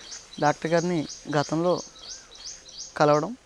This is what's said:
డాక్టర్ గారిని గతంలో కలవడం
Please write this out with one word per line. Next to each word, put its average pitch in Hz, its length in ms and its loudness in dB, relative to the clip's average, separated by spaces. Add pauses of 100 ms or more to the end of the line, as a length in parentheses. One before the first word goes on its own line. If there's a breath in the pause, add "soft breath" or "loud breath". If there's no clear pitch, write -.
(420)
డాక్టర్ 151 300 2
గారిని 170 360 2 (280)
గతంలో 160 460 2 (1160)
కలవడం 151 380 4 (100)